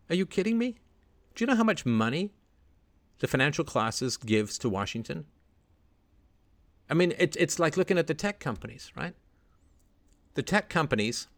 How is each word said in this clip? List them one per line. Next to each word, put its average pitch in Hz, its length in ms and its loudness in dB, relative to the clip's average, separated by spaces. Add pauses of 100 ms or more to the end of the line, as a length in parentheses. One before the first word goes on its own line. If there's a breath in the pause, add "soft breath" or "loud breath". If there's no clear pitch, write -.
Are 170 60 0
you 185 100 2
kidding 214 320 0
me? 240 180 0 (580)
Do - 80 -12
you 240 60 2
know 269 80 4
how 226 80 4
much 214 220 0
money 120 460 2 (880)
the 131 80 0
financial 143 360 2
classes 113 540 -2
gives 107 420 0
to 123 100 0
Washington? 113 560 -4 (1600)
I 143 40 -2
mean, 170 240 4
it, 156 200 0
it's 165 200 0
like 165 200 2
looking 185 200 2
at 165 100 2
the 165 60 -2
tech 202 260 -4
companies, 113 560 -8
right? 170 200 -8 (1160)
The 135 100 -4
tech 202 260 0
companies 120 580 -2 (100)